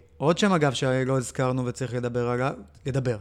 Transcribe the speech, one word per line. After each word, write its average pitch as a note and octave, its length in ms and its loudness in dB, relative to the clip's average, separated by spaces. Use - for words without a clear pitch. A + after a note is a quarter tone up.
עוד D#3+ 220 2
שם, G3+ 140 4
אגב, D3 200 4
שלא C3 460 0
הזכרנו B2+ 480 -2
וצריך B2 280 -4
לדבר A#2+ 340 -2
עליו, B2 240 0
לדבר, B2+ 340 0